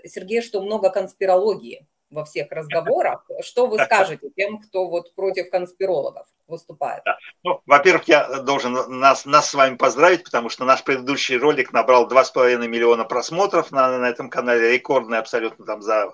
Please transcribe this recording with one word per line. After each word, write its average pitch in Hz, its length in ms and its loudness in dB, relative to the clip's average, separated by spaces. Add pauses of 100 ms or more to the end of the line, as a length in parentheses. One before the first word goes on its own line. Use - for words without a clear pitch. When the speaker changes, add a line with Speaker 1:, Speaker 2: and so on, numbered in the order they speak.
Speaker 1:
Сергей, 196 380 -6
что 208 200 -8
много 196 280 -2
конспирологии 185 960 -2 (240)
во 151 140 -10
всех - 280 -8
разговорах. 165 760 -4 (100)
Что - 260 0
вы 220 120 -2
скажете 190 580 0
тем, 208 220 -4
кто 185 300 -6
вот 170 260 -8
против 185 360 -6
конспирологов 180 760 -4 (220)
выступает? 156 560 -10
Speaker 2:
Да. - 120 -2 (280)
Ну, 185 220 -4
во-первых, 147 420 4
я 135 320 4
должен 123 320 -2 (280)
нас, 135 260 4
нас 143 240 2
с - 40 -12
вами 135 220 2
поздравить, 147 480 2
потому 117 260 -4
что - 140 -8
наш 127 180 2
предыдущий 131 560 -2
ролик 135 340 0
набрал 123 360 4
два 127 160 6
с 123 60 -4
половиной 123 380 2
миллиона 117 360 2
просмотров 165 680 -2
на, 131 280 2
на 123 120 0
этом 123 180 -8
канале, 120 440 2
рекордный 123 460 0
абсолютно, 113 460 -6
там, 107 180 -8
за, 104 320 -2